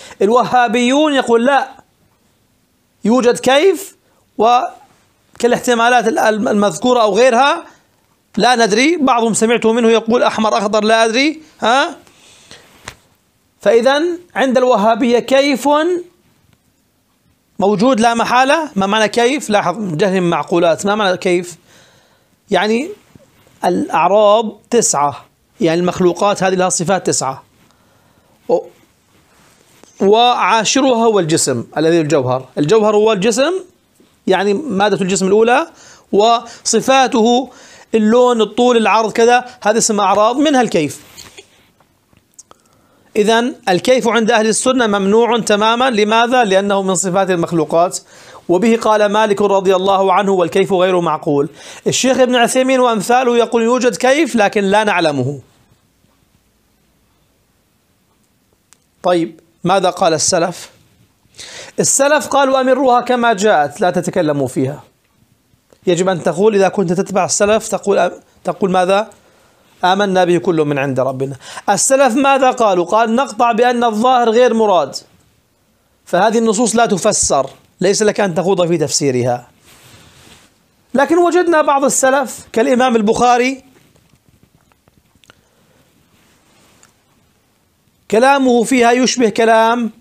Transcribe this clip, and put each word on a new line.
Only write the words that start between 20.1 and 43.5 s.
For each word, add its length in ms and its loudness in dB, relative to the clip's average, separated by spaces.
معقولات. 640 0
ما 100 0
معنى 220 -2
كيف؟ 400 -4
يعني 380 -2
الأعراض 920 0
تسعة، 560 -2
يعني 180 0
المخلوقات 640 0
هذه 120 0
لها 140 0
صفات 380 -4
تسعة، 360 -6
و-، 100 0
وعاشرها 1040 2
هو 140 2
الجسم 440 -2
الذي 240 0
الجوهر. 440 -2
الجوهر 380 2
هو 160 2
الجسم، 420 -2
يعني 260 0
مادة 480 -2
الجسم 260 -2
الأولى، 400 2
وصفاته 1400 0
اللون، 460 2
الطول، 360 2
العرض، 340 0
كذا، 340 2
هذه 140 2
اسمها 280 0
أعراض، 320 2
منها 240 2
الكيف. 400 -2
إذن 400 0